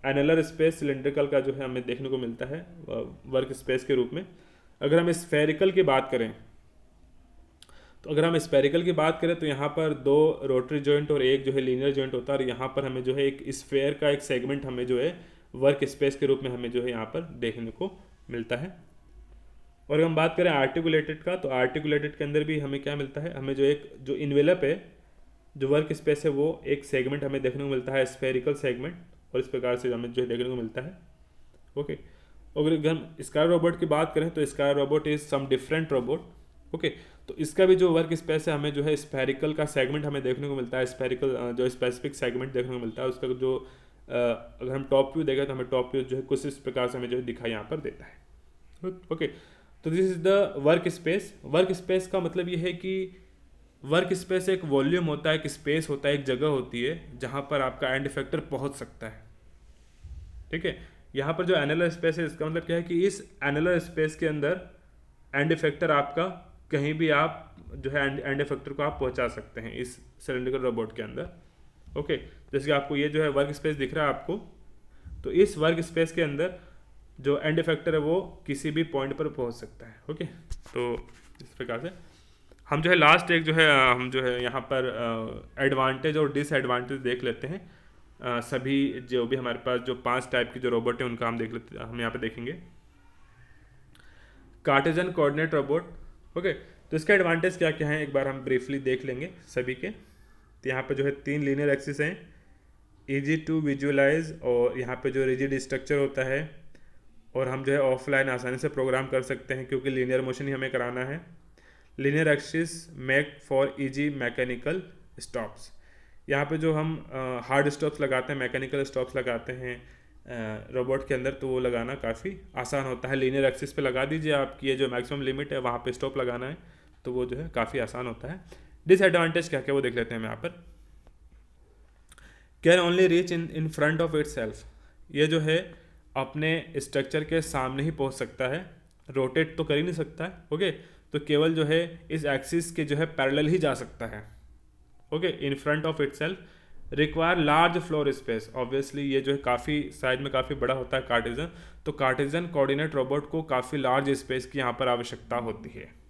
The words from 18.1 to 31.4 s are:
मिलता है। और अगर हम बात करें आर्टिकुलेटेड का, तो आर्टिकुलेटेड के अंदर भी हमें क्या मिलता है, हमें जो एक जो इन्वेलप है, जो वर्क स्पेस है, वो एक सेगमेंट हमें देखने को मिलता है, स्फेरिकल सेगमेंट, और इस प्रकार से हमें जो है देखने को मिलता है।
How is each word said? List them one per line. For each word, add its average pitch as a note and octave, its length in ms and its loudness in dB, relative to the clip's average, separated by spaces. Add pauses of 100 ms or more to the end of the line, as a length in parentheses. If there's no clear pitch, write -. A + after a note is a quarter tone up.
मिलता A#2+ 260 -4
है। D3 120 -6 (1200)
और D3 60 2
अगर D#3 80 6
हम E3 120 2
बात D#3+ 220 4
करें F3 140 6
आर्टिकुलेटेड D#3 720 2
का, F3+ 120 -2
तो F3+ 140 -4
आर्टिकुलेटेड D3 680 0
के - 80 -4
अंदर D3 200 0
भी D3+ 160 0
हमें C#3 240 -6
क्या C#3+ 120 -4
मिलता C#3+ 260 -6
है, E3 160 -6
हमें C3+ 180 -2
जो C3+ 80 4
एक C#3+ 360 2
जो C3+ 160 -4
इन्वेलप D3 480 4
है, D#3+ 340 -2 (600)
जो C3+ 100 -2
वर्क D3+ 260 2
स्पेस D3 320 0
है, D#3 60 4
वो D3 360 0
एक C#3+ 180 0
सेगमेंट C#3 380 0
हमें C3+ 180 -2
देखने B2+ 220 0
को C#3 60 -4
मिलता B2+ 220 -2
है, C3+ 140 4
स्फेरिकल C3 480 0
सेगमेंट, C#3 420 -4 (380)
और B2+ 60 2
इस B2+ 80 -2
प्रकार B2 280 0
से B2 180 -2
हमें A#2+ 200 -4
जो B2+ 80 0
है B2 60 0
देखने A#2+ 180 -2
को B2+ 100 -4
मिलता A#2 260 -6
है। F3 160 -12 (800)